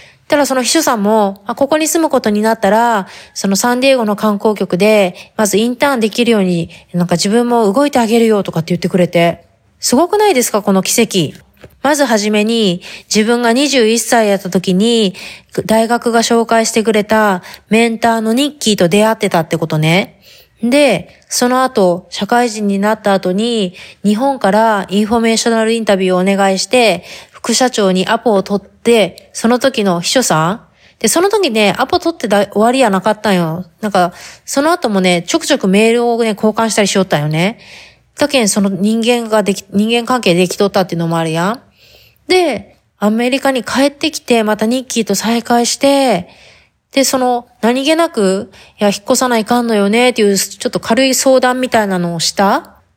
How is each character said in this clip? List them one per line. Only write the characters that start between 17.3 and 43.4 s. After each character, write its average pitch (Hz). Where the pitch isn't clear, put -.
メ 226
ン 226
タ 226
ー 226
の 220
ニ 262
ッ 294
キ -
ー 202
と 185
出 202
会 220
っ 220
て 208
た 180
っ 160
て 165
こ 160
と 160
ね。 170
で、 247
そ -
の 254
後、 185
社 -
会 240
人 214
に 196
な 214
っ 214
た 208
後 190
に、 208
日 208
本 269
か 196
ら 214
イ 202
ン 220
フ 214
ォ 226
メ 226
ー -
シ -
ョ 233
ナ 226
ル 220
イ 233
ン 226
タ 208
ビ 185
ュ 185
ー -
を 185
お -
願 196
い 190
し -
て、 220
副 -
社 254
長 202
に 185
ア 226
ポ 233
を 190
取 196
っ -
て、 -
そ -
の 240
時 240
の 175
秘 175
書 254
さ 160
ん？ 220
で、 -
そ 269
の 381
時 403
ね、 214
ア 254
ポ 349
取 330
っ 330
て -
だ-、 202
終 202
わ 233
り 269
や 233
な 190
か 214
っ 214
た 220
ん 190
よ。 170
な 214
ん -
か、 175
そ -
の 311
後 349
も 202
ね、 180
ち -
ょ -
く -
ち 302
ょ 254
く 208
メ 208
ー -
ル 240
を 233
ね、 226
交 214
換 226
し 208
た 220
り 196
し -
よ 190
っ 180
た 175
ん -
よ 147
ね。 170
だ 294
け 285
ん、 214
そ 208
の 202
人 202
間 233
が 214
で 196
き-、 -
人 208
間 233
関 247
係 185
で 175
き -
と 202
っ 190
た 208
っ 180
て 175
い -
う -
の 165
も 165
あ 165
る 165
や 165
ん。 247
で、 311
ア 208
メ 233
リ 269
カ 269